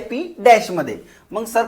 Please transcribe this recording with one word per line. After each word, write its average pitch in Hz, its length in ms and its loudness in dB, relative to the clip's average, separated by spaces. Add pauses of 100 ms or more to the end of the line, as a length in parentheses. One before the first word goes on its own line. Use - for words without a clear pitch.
P 247 120 -6 (220)
डॅश 220 280 6
मध्ये. 135 260 -6 (340)
मग 220 140 -6
सर 233 220 -2